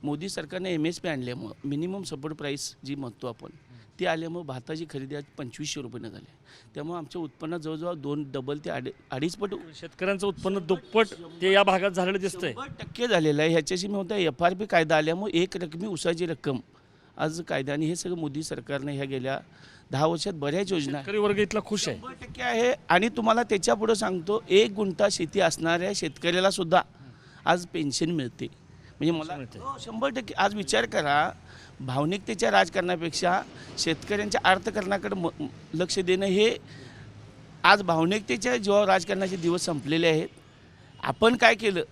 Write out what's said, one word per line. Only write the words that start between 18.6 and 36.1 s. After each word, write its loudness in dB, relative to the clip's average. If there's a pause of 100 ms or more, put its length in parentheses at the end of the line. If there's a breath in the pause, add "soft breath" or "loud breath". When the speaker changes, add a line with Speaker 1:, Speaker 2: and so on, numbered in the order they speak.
Speaker 1:
ह्या -4
गेल्या -4 (500 loud breath)
दहा 2
वर्षात 0
बऱ्याच -2
योजना -2
Speaker 2:
शेतकरी -4
वर्ग 2
इथला 0
खुश -2
आहे. -4
Speaker 1:
शंभर -14
टक्के -12
आहे. 2 (140)
आणि 6
तुम्हाला 2
त्याच्यापुढं 2
सांगतो, -2
एक 6
गुंठा 0
शेती -2
असणाऱ्या 2
शेतकऱ्याला 2
सुद्धा 4 (640 loud breath)
आज 4
पेन्शन -2
मिळते. -4 (540 loud breath)
म्हणजे 2
मला -4
Speaker 2:
मिळते. -14
Speaker 1:
हो, -10
शंभर -4
टक्के. -6
आज 2
विचार 0
करा, 2 (480 loud breath)
भावनिकतेच्या -2
राजकारणापेक्षा 2 (360 loud breath)
शेतकऱ्यांच्या -2
अर्थकारणाकडे 2
म-, -4 (280)
लक्ष 0
देणं, 2